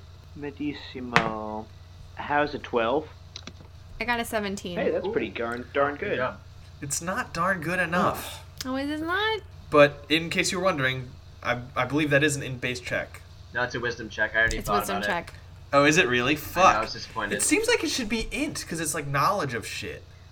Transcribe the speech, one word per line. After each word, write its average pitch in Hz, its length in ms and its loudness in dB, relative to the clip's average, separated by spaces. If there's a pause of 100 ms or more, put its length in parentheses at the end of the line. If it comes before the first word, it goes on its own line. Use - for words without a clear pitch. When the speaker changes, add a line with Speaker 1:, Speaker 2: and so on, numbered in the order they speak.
(400)
Speaker 1:
Medissimo. 120 1300 -2 (500)
How's 147 380 0
a 135 60 -6
twelve? 120 480 0 (920)
Speaker 2:
I 226 60 -4
got 240 140 0
a 233 60 -2
seventeen. 202 520 -4
Speaker 1:
Hey, 170 140 2
that's 175 160 0
Speaker 3:
Ooh. 202 40 -2
Speaker 1:
pretty 117 180 0
darn, 117 440 -4
darn 143 220 4
Speaker 3:
Good 196 160 -4
Speaker 1:
good. 143 60 0
Speaker 3:
job. 127 220 -2 (420)
Speaker 4:
It's 143 200 -4
not 196 320 -4
darn 175 280 2
good 175 180 0
enough. - 640 0 (220)
Speaker 2:
Oh, 262 100 -4
is 277 140 -2
it 302 160 -2
not? 403 360 0 (280)
Speaker 4:
But 143 400 8
in 165 200 2
case 175 220 0
you 185 80 -2
were 180 60 2
wondering, 131 440 0 (320)
I, 123 180 0 (160)
I 123 100 2
believe 143 260 2
that 143 120 8
is 147 120 4
an 131 80 -4
int-based 123 400 -4
check. - 380 -4 (320)
Speaker 3:
No, 120 100 0
it's 120 120 -2
a 127 40 -4
wisdom 117 300 -4
check. 107 260 0
I 110 40 4
already 113 180 4
Speaker 2:
It's 104 100 -6
Speaker 3:
thought 104 140 4
Speaker 2:
wisdom - 160 0
Speaker 3:
about 202 80 0
it. 202 60 2
Speaker 2:
check. 170 220 -2 (380)
Speaker 4:
Oh, 143 140 6
is 156 120 6
it 180 100 6
really? 123 260 4
Speaker 3:
I - 20 0
know, 143 60 -4
Speaker 4:
Fuck. 165 340 6
Speaker 3:
I 110 60 2
was 107 120 -4
disappointed. - 420 -4
Speaker 4:
It 208 60 0
seems 427 260 4
like 466 160 4
it 320 60 0
should 240 200 -2
be 220 220 -2
int, 269 360 -4
'cause 165 120 -4
it's, 156 140 -2
like, 151 140 -4
knowledge 143 460 2
of 107 120 -4
shit. - 380 -8 (280)